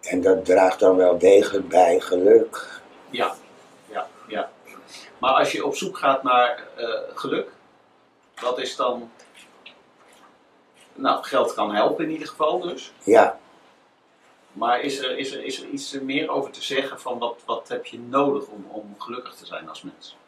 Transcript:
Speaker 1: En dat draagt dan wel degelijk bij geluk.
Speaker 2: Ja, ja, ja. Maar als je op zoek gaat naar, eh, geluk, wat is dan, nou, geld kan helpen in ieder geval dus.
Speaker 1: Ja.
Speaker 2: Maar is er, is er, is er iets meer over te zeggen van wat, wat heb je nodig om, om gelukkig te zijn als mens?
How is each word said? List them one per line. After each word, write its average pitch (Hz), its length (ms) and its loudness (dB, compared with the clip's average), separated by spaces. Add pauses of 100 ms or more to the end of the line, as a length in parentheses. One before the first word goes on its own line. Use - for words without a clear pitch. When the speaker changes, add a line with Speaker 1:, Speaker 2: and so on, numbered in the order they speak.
Speaker 1:
En 90 200 -4
dat 95 240 2
draagt 92 360 4
dan 92 160 6
wel 90 220 4
degelijk 98 500 6
bij 87 320 4
geluk. 101 800 2 (300)
Speaker 2:
Ja, - 240 -4 (520)
ja, - 220 -10 (200)
ja. 104 220 -6 (680)
Maar 131 160 2
als - 180 2
je - 120 -4
op - 120 -4
zoek - 220 -8
gaat - 240 0
naar, 123 420 2 (120)
eh, 117 120 -8 (260)
geluk, - 340 -6 (920)
wat 123 180 -4
is 127 180 -8
dan, 123 340 -4 (1800)
nou, - 300 -2
geld - 300 0
kan - 200 -4
helpen - 300 0
in 151 60 -6
ieder 156 180 -10
geval 160 320 -2
dus. - 320 -10 (100)
Speaker 1:
Ja. 104 360 6 (1120)
Speaker 2:
Maar - 280 0
is 139 180 -4
er, 131 200 -4
is 135 140 -6
er, 139 120 -10
is - 180 -8
er - 60 -16
iets 139 240 -10
meer 135 380 -4
over - 200 -4
te - 120 -16
zeggen - 380 -4
van - 180 -8
wat, 117 180 -6 (100)
wat 113 220 -6
heb 123 180 -8
je 123 120 -18
nodig 139 480 -2
om, 98 240 -18
om 104 280 -14
gelukkig - 360 -14
te - 120 -20
zijn 160 220 -16
als - 140 -18
mens? - 340 -20 (120)